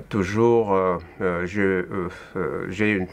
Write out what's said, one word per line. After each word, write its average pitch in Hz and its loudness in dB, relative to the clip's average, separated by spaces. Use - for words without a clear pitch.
toujours, 110 2
euh, 92 2
euh, 90 -2
je, 98 -2
euh, 95 2
euh, 92 -4
j'ai 107 0
une, 92 0